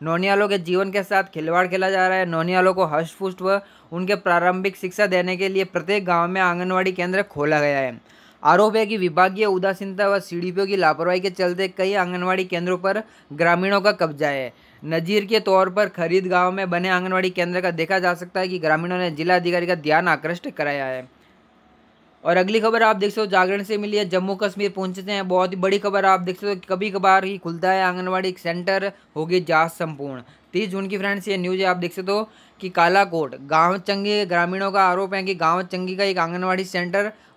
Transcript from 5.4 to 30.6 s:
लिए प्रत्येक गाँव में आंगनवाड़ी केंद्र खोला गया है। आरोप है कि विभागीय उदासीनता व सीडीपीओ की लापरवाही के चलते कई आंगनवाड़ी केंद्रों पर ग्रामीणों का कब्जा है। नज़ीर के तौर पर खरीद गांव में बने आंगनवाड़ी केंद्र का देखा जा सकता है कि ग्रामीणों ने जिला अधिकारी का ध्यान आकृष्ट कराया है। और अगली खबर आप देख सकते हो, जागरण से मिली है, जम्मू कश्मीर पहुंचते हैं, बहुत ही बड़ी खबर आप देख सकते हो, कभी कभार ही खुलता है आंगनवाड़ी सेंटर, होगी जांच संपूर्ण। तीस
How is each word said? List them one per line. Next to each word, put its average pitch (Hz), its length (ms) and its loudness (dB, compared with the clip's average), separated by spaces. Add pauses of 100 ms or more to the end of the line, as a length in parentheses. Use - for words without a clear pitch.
लिए 190 140 0
प्रत्येक 190 420 -2
गाँव 175 220 2
में 190 140 -2
आंगनवाड़ी 185 500 0
केंद्र 185 320 -2
खोला 151 360 0
गया 147 200 2
है। 123 220 -4 (420)
आरोप 202 320 6
है 220 100 2
कि 214 120 -4
विभागीय 185 480 2
उदासीनता 196 640 0
व 196 100 2
सीडीपीओ 180 460 -4
की 196 100 -2
लापरवाही 170 440 2
के 190 100 -2
चलते 180 380 -2
कई 185 260 -2
आंगनवाड़ी 185 520 -2
केंद्रों 180 320 -2
पर 196 260 -2 (300)
ग्रामीणों 175 480 2
का 208 100 4
कब्जा 151 360 -2
है। 135 260 -4 (320)
नज़ीर 165 400 -2
के 220 140 2
तौर 190 300 4
पर 196 200 0
खरीद 180 380 0
गांव 180 240 2
में 190 180 -4
बने 180 200 -2
आंगनवाड़ी 185 400 0
केंद्र 180 320 -2
का 180 100 0
देखा 170 280 -2
जा 180 140 2
सकता 180 260 -8
है 185 80 -2
कि 180 120 -6
ग्रामीणों 160 380 0
ने 180 140 -2
जिला 160 240 2
अधिकारी 175 320 0
का 180 80 0
ध्यान 156 320 2
आकृष्ट 165 420 -2
कराया 143 360 -4
है। 127 360 -10 (1040)
और 170 120 2
अगली 202 220 2
खबर 226 240 2
आप 220 120 4
देख 202 140 -2
सकते 214 120 -4
हो, 208 60 -2
जागरण 190 360 2
से 208 140 -4
मिली 208 200 -4
है, 202 120 0
जम्मू 185 260 0
कश्मीर 202 340 -2
पहुंचते 190 420 -6
हैं, 196 160 -4
बहुत 185 240 2
ही 196 40 -8
बड़ी 190 240 0
खबर 196 260 0
आप 190 140 6
देख 180 160 -6
सकते 202 120 -8
हो, 202 80 -2 (140)
कभी 190 220 -2
कभार 190 340 4
ही 196 120 -6
खुलता 170 340 -2
है 190 120 2
आंगनवाड़ी 185 600 -2
सेंटर, 190 480 -2 (240)
होगी 170 240 0
जांच 165 320 2
संपूर्ण। 143 500 -10 (320)
तीस 202 160 -2